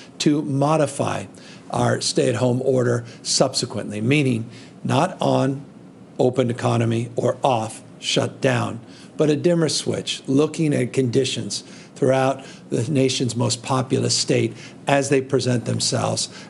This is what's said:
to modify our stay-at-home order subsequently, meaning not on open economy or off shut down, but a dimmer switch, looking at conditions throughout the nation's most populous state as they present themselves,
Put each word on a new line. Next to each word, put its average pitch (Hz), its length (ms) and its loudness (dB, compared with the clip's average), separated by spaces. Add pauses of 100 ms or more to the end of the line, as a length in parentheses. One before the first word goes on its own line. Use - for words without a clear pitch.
(180)
to 151 240 4
modify 135 840 0 (440)
our 120 300 2
stay-at-home 127 640 2
order 123 400 2 (180)
subsequently, - 760 -2
meaning 123 500 2 (320)
not 139 380 0
on 135 440 0 (540)
open 127 320 2
economy 117 640 0
or - 300 0
off 113 380 0 (180)
shut - 400 -4
down, 117 400 0 (360)
but 151 140 2
a 151 60 2
dimmer 165 320 2
switch, - 580 -4
looking 143 480 2
at 127 180 -2
conditions 123 680 -2 (340)
throughout 131 500 2 (260)
the 131 200 -2
nation's 131 460 0
most 120 260 -2
populous 123 560 0
state 120 380 0 (320)
as 139 200 4
they 139 120 4
present 123 460 0
themselves, 110 640 -2 (220)